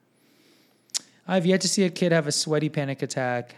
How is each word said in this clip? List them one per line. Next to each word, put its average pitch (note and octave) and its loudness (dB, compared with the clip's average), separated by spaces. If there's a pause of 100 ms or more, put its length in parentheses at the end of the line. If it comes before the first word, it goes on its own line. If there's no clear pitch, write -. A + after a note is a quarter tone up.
(1300)
I've F3 2
yet F#3 4
to F#3 -2
see G3 2
a F3 2
kid F3 0
have D#3+ 2
a D3 -2
sweaty D3+ 0
panic C#3 -4
attack, B2 -4